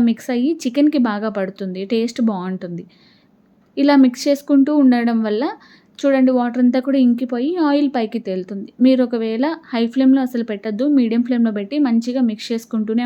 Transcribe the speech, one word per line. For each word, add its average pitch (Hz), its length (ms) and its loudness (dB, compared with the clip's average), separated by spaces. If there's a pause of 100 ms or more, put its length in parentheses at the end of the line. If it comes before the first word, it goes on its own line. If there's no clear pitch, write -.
మిక్స్ 226 240 -4
అయ్యి 247 180 0 (100)
చికెన్కి 285 460 2
బాగా 214 300 -4
పడుతుంది, 190 440 -6 (100)
టేస్ట్ 233 280 -2 (100)
బాగుంటుంది. 180 540 -8 (920)
ఇలా 285 260 4
మిక్స్ 247 240 2
చేసుకుంటూ 285 540 2
ఉండడం 240 440 2
వల్ల 214 180 -2 (560)
చూడండి 269 380 2
వాటర్ 240 260 -2
అంతా 247 240 4
కూడా 277 180 2
ఇంకిపోయి 247 440 0 (180)
ఆయిల్ 285 280 2
పైకి 226 320 -4
తేలుతుంది. 185 420 -8 (160)
మీరు 254 220 4
ఒకవేళ 226 380 -2 (260)
హై 233 120 0 (100)
ఫ్లేమ్‌లో 262 340 4
అసలు 240 240 -4
పెట్టద్దు, 214 360 -4 (100)
మీడియం 233 300 2
ఫ్లేమ్‌లో 233 300 0
పెట్టి 202 180 -8 (120)
మంచిగా 240 420 0
మిక్స్ 214 220 -8
చేసుకుంటూనే 226 540 -4